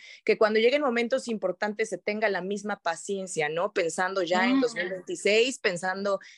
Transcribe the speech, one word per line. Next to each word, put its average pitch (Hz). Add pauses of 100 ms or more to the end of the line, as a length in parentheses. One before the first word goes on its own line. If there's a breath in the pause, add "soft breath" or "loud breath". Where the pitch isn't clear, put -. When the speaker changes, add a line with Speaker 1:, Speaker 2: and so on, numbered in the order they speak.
(240 loud breath)
Speaker 1:
que 208
cuando 220
lleguen 247
momentos 240
importantes 208
se 185
tenga 208
la 190
misma 202
paciencia, 170
¿no? 170
Pensando 185
ya 180
en 254
Speaker 2:
Mm. 269
Speaker 1:
dos 233
mil 180
veintiséis, 208
pensando, 196 (180 loud breath)